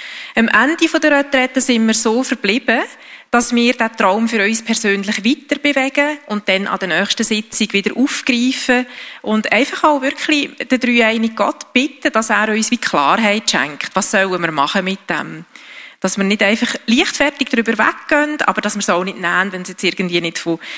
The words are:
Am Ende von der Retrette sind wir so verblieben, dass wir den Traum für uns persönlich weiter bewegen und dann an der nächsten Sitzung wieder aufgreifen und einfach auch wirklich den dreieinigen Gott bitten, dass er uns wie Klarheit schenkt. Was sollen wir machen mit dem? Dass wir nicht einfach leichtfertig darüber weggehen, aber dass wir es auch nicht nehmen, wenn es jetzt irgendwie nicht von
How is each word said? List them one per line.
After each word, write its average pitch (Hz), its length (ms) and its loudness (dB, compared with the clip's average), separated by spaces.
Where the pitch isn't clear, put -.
Am 226 120 4
Ende 302 400 2
von 311 140 0
der 302 180 4
Retrette 262 420 0
sind 233 260 2
wir 226 60 4
so 233 300 2
verblieben, 226 580 0
dass 240 240 2
wir 240 180 4
den 226 220 -2
Traum 220 320 2
für 226 160 0
uns 220 180 0
persönlich 202 640 0
weiter 277 340 0
bewegen 285 720 0
und 208 220 -4
dann 190 180 0
an 190 120 -2
der 175 200 -2
nächsten 202 240 0
Sitzung - 480 -2
wieder 196 240 0
aufgreifen 247 880 0
und 214 320 0
einfach 240 320 0
auch 294 160 2
wirklich 285 560 -2
den - 220 -2
dreieinigen 226 580 0
Gott - 340 -4
bitten, 285 400 -2
dass 220 180 0
er 214 200 2
uns 220 220 0
wie 240 60 0
Klarheit 202 720 2
schenkt. 143 440 -2
Was - 180 0
sollen 190 300 0
wir 165 100 -2
machen 151 320 0
mit 190 260 -6
dem? 156 360 -6
Dass 190 160 -2
wir 196 80 0
nicht 208 180 2
einfach 220 320 0
leichtfertig 285 640 0
darüber 226 280 0
weggehen, 302 640 0
aber - 180 0
dass 208 160 -2
wir 202 60 -4
es - 80 -2
auch 185 160 2
nicht 196 140 -8
nehmen, 180 340 0
wenn 185 80 -8
es 180 80 -6
jetzt 180 140 -10
irgendwie 180 360 0
nicht 165 180 -4
von 165 220 -4